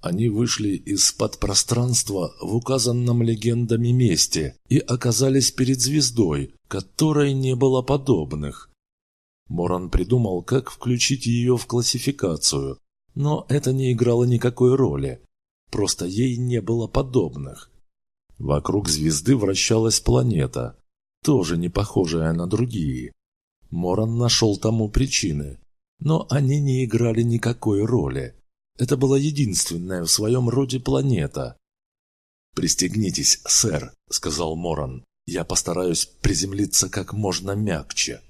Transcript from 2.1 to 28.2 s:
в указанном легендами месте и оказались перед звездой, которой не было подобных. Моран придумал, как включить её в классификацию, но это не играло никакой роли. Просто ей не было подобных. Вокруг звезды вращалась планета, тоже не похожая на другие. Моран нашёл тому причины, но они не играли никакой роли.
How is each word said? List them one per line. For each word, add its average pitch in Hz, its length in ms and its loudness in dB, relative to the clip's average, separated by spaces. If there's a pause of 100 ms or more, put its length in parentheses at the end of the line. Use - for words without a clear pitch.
в 90 160 -4
указанном 120 680 0
легендами 117 680 0
месте 92 640 2 (140)
и 123 80 4
оказались 127 720 2
перед 131 280 0
звездой, 117 760 0 (140)
которой 143 680 0
не 131 220 0
было 131 260 2
подобных. 92 880 -2 (800)
Моран 87 400 -2
придумал, 95 540 0
как 127 260 -2
включить 123 560 -2
её 120 320 2
в 113 80 -6
классификацию, 117 1120 -2 (360)
но 147 340 -2
это 135 240 0
не 131 200 2
играло 120 320 4
никакой 123 500 4
роли. 71 460 0 (500)
Просто 98 340 -2
ей 117 320 0
не 123 240 -2
было 113 260 -2
подобных. 104 840 -4 (680)
Вокруг 82 520 0
звезды 78 460 2
вращалась 110 640 2
планета, 113 760 0 (460)
тоже 90 340 2
не 87 120 -2
похожая 82 640 0
на 85 140 -2
другие. 90 640 -2 (580)
Моран 98 480 -2
нашёл 113 400 2
тому 110 320 0
причины, 80 680 -2 (400)
но 160 300 0
они 143 320 2
не 131 240 2
играли 113 360 0
никакой 117 640 0
роли. 69 520 -2 (420)